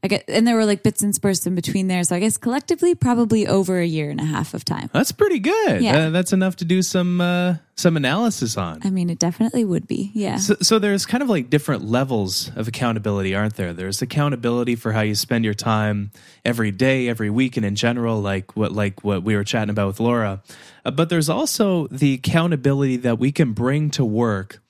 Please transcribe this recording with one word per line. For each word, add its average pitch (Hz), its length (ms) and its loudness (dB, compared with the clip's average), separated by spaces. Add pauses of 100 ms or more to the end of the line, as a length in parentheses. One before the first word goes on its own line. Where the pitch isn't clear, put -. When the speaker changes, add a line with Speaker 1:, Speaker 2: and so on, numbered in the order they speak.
Speaker 1:
I 196 40 0
get, 202 200 -2
and 226 180 2
there 233 100 4
were, 220 80 4
like, 208 180 2
bits - 200 0
and 202 120 0
spurts 196 320 0
in 175 80 -2
between 190 320 -2
there. 180 160 0
So 175 140 0
I 175 40 0
guess 220 160 0
collectively, 330 600 0
probably 226 500 2
over 185 320 2
a 175 80 0
year 156 240 -2
and 147 100 -6
a 151 40 -4
half 156 280 -2
of - 120 -8
time. - 280 -6
Speaker 2:
That's - 200 0
pretty 392 260 2
good. 330 420 2
Speaker 1:
Yeah. 208 160 4
Speaker 2:
Uh, 160 140 2
that's 180 220 0
enough 185 240 2
to - 80 -8
do 185 180 2
some, 180 380 0
uh, 180 360 0 (200)
some 165 200 4
analysis 147 600 0
on. 85 260 -4
Speaker 1:
I 196 80 -2
mean, 180 200 0
it 165 100 -4
definitely 226 440 0
would 175 220 -2
be. - 260 -6
Yeah. 208 260 -4
Speaker 2:
So, 196 220 2
so 220 200 2
there's 202 260 0
kind 247 160 -2
of, 277 60 -2
like, 143 220 0
different 143 340 0
levels 113 720 -2
of 110 100 -4
accountability, 107 680 -2
aren't 107 180 -2
there? 90 180 -4
There's 92 300 -6
accountability 120 720 0
for 113 160 -6
how 107 120 0
you 107 120 0
spend 113 300 0
your 107 100 0
time 107 560 -2 (340)
every 117 280 0
day, 127 360 2
every 113 220 -2
week, 123 260 0
and 113 80 0
in 101 120 -2
general, 117 440 0
like 98 360 -4
what, 104 160 0
like 101 320 -4
what 98 180 0
we 107 140 0
were 101 80 0
chatting 107 260 -2
about 104 160 0
with 98 140 -4
Laura. 113 420 0 (420)
Uh, 127 60 -2
but 160 200 0
there's 160 180 0
also 190 580 0
the 139 280 0
accountability 139 840 0
that 120 240 0
we 131 100 2
can 139 220 2
bring 135 380 0
to 143 140 0
work 107 540 -2 (120)